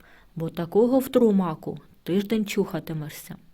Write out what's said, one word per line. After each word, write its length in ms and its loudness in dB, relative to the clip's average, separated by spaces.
бо 140 -6
такого 480 2
втру 340 4
маку 460 -2
тиждень 440 -2
чухатимешся. 920 -6